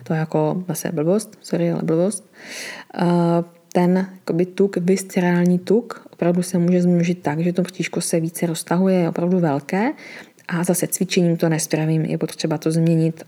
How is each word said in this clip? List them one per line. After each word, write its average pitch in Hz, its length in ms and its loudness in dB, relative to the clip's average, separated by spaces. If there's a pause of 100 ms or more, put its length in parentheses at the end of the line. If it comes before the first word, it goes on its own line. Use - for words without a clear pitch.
to - 100 -4
je 160 60 0
jako 156 480 -2
zase 160 240 -6
blbost, 175 500 -2
sorry, 170 300 -2
ale 165 100 -2
blbost. 165 520 -2 (600)
A, 170 500 2 (300)
ten 185 400 4
jakoby - 320 -2
tuk, 196 320 0
viscerální 180 840 2
tuk, - 540 -2
opravdu 175 280 0
se 180 160 -2
může 175 240 4
zmnožit 175 400 2
tak, 147 180 -2
že 175 140 0
to 180 80 0
bříško 175 400 -4
se - 180 0
více 165 260 -4
roztahuje, 170 500 0
je 170 140 2
opravdu 175 300 0
velké. 170 520 0 (560)
A 170 160 -2
zase 175 240 0
cvičením 175 500 0
to 170 120 0
nespravím, 156 560 0
je 160 120 -4
potřeba 160 400 -4
to 160 140 -2
změnit 165 560 2